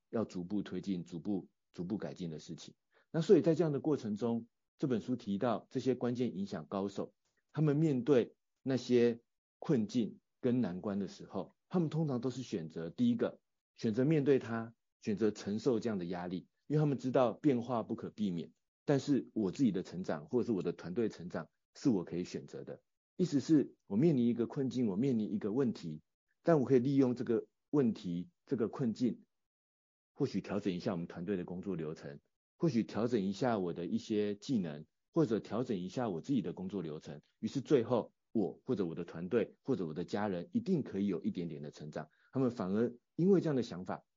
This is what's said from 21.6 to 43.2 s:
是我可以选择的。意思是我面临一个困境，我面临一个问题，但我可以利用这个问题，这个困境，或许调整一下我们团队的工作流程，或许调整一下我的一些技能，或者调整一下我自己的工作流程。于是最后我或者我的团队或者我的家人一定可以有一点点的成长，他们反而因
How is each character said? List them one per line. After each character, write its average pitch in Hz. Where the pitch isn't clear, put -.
是 -
我 95
可 78
以 87
选 69
择 69
的。 69
意 185
思 143
是 147
我 101
面 151
临 120
一 120
个 113
困 131
境， 120
我 95
面 123
临 101
一 104
个 101
问 120
题， 78
但 160
我 123
可 131
以 -
利 135
用 127
这 120
个 110
问 131
题， 90
这 135
个 110
困 113
境， 117
或 147
许 98
调 95
整 104
一 87
下 110
我 90
们 85
团 87
队 101
的 87
工 87
作 95
流 82
程， 71
或 170
许 117
调 107
整 113
一 98
下 117
我 90
的 85
一 107
些 104
技 120
能， 80
或 165
者 107
调 113
整 110
一 90
下 120
我 80
自 139
己 113
的 85
工 92
作 92
流 76
程。 73
于 110
是 127
最 127
后 113
我 95
或 127
者 98
我 82
的 87
团 85
队 107
或 131
者 90
我 78
的 85
家 104
人 87
一 117
定 170
可 -
以 101
有 92
一 107
点 87
点 73
的 73
成 76
长， 78
他 127
们 131
反 92
而 117
因 175